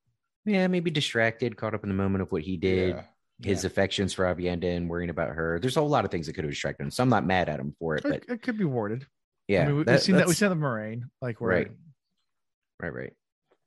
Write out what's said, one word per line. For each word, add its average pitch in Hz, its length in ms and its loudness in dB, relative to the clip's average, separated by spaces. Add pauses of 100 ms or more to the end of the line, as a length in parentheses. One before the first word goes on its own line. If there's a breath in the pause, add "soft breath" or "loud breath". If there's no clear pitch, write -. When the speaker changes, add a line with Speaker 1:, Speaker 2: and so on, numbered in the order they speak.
(460)
Speaker 1:
Yeah, 190 220 4
maybe 175 240 0
distracted, 117 680 0
caught 107 160 -4
up 104 100 -6
in 104 60 -4
the 95 60 0
moment 98 260 2
of 87 100 -6
what 85 120 0
he 92 120 -4
did, 92 400 2
Speaker 2:
Yeah. - 80 -10 (380)
Speaker 1:
his 92 220 -2
Speaker 3:
Yeah. 95 40 0
Speaker 1:
affections 95 460 0
for 95 100 0
Aviendha 90 540 0
and 87 120 -4
worrying 85 200 -4
about 78 260 -2
her. 82 240 -2
There's 127 160 -2
a 160 60 2
whole 151 80 2
lot 127 160 2
of 95 60 -4
things 82 160 -4
that 78 60 -8
could 85 120 -6
have 73 80 -4
distracted 71 300 -6
him. 71 80 -6
So 123 120 0
I'm 131 60 4
not 101 160 4
mad 87 240 2
at 73 100 -4
him 71 200 -8
for 80 180 -2
it, - 80 -4
Speaker 3:
It, 285 40 0 (180)
Speaker 1:
but 247 60 -6
Speaker 3:
it 226 80 -8
could 240 160 -4
be 208 60 -2
warded. 123 420 -2 (440)
Speaker 1:
Yeah, 98 140 4
Speaker 3:
I 147 40 2
mean, 143 100 2
we, 156 60 2
Speaker 1:
that, 117 100 4
Speaker 3:
we've 139 80 6
seen 190 140 4
that. 180 60 8
We've 175 80 2
Speaker 1:
that's 165 100 2
Speaker 3:
seen 208 100 4
the 180 60 0
Moraine, 120 540 -4 (120)
like, 120 200 -6
where 92 80 0
Speaker 1:
Right. 87 220 2 (1120)
Right, 82 120 -6
right. 62 200 -10 (540)